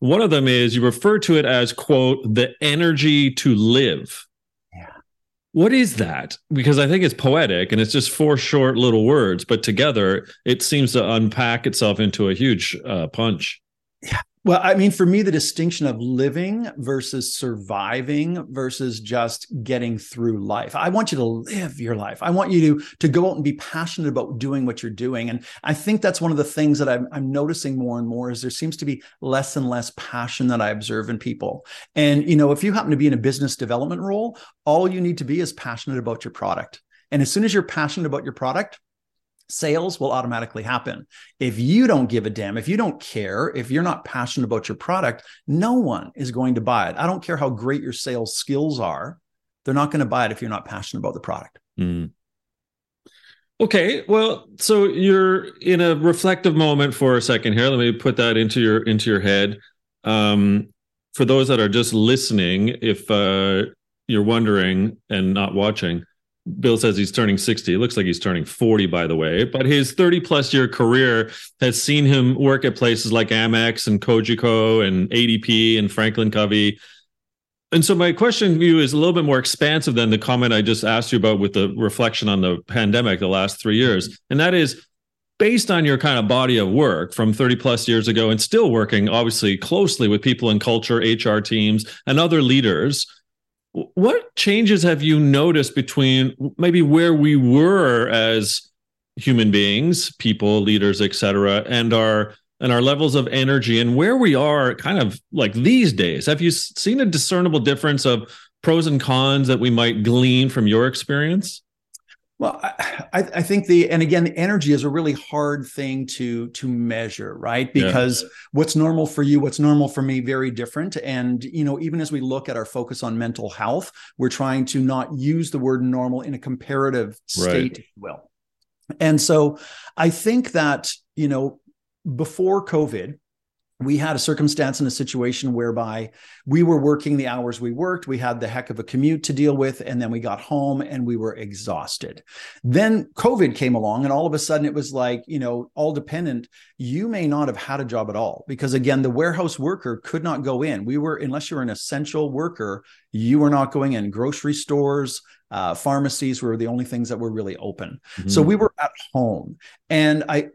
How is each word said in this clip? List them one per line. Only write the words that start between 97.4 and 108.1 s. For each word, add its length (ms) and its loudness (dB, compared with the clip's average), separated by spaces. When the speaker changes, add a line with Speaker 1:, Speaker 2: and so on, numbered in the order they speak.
Speaker 1:
as 600 0
human 340 4
beings, 680 2
people, 460 2
leaders, 400 2
et 120 -2
cetera, 520 0
and 260 0
our, 400 2
and 120 0
our 80 4
levels 340 2
of 140 2
energy 500 2
and 160 2
where 220 2
we 180 4
are 400 2
kind 240 -2
of, 220 -2
like, 200 0
these 400 4
days? 320 -2
Have 160 0
you 80 2
s-, 300 -2
seen 220 0
a 40 2
discernible 560 0
difference 460 0
of 240 0